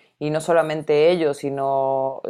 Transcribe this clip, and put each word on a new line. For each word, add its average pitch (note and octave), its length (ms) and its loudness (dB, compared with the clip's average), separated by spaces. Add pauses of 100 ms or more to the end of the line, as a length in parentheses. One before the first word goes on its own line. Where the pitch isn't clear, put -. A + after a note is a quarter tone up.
(180)
y D3+ 120 -4
no D#3 100 -2
solamente D#3 680 2
ellos, D#3 280 0
sino, C3+ 920 -2